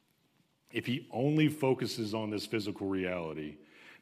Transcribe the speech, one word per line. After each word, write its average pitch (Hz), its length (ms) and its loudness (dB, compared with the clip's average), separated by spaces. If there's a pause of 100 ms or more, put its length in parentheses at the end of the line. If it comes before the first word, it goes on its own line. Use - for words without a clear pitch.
(720)
If 117 140 -2
he 123 240 -2
only 151 380 4
focuses 120 680 0
on 110 160 -2
this 104 160 -2
physical 101 400 -2
reality, 85 720 -2 (460)